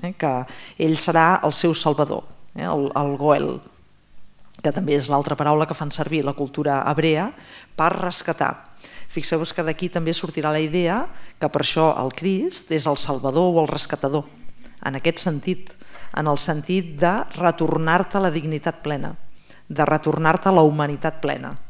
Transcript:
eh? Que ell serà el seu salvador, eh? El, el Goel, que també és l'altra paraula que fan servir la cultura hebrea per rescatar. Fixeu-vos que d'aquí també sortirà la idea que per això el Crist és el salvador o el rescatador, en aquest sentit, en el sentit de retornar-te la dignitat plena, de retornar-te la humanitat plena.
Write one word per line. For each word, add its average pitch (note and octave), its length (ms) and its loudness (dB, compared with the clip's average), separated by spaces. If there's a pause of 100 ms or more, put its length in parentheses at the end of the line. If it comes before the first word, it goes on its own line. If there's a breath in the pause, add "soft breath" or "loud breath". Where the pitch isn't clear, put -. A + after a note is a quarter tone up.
eh? F3+ 160 -8
Que C#3+ 140 0 (480 loud breath)
ell D#3+ 180 2
serà E3 460 4
el D3+ 100 0
seu E3 240 2
salvador, D3 460 0 (320)
eh? D3+ 100 -6
El, D3 300 -2
el C#3+ 240 -2
Goel, C#3+ 320 2 (1120)
que D3 80 2
també D3 240 0
és C#3+ 160 0
l'altra C#3+ 240 2
paraula D3+ 320 2
que D#3 80 -8
fan D3 160 -6
servir D#3 320 -2
la C#3 120 -2
cultura C#3+ 520 -2
hebrea D#3 400 2 (480 loud breath)
per E3 240 4
rescatar. - 520 -2 (640 loud breath)
Fixeu-vos E3 400 -2
que F3 80 -4
d'aquí D#3+ 300 -4
també E3 240 -2
sortirà D#3 340 -4
la D#3 120 0
idea F3 420 0 (340 loud breath)
que D3+ 140 0
per D3 100 4
això D#3+ 380 4
el C3 160 0
Crist G3 580 -2
és D3+ 160 2
el C#3 80 4
salvador C#3+ 540 2
o E3 100 4
el D3 80 2
rescatador, C#3+ 540 -2 (600 loud breath)
en C3+ 140 -4
aquest E3 240 0
sentit, E3+ 480 -2 (460 loud breath)
en D3+ 140 0
el C#3+ 80 4
sentit E3+ 640 -2
de F3+ 120 4 (240)
retornar-te E3 840 2
la F3 120 2
dignitat D#3 480 -4
plena, D3 300 -4 (560 loud breath)
de D3 180 2
retornar-te D#3 640 2
la D#3+ 140 8
humanitat D3 560 0
plena. C#3 300 -4 (180)